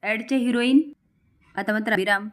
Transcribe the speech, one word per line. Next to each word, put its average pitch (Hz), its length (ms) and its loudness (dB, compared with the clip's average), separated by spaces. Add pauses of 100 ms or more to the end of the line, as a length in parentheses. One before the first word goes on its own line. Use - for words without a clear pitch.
"ॲडच्या 220 360 -2
हिरोईन?" 247 540 2 (600)
आता 196 180 -4
मात्र 220 200 -2
अभिराम 202 400 0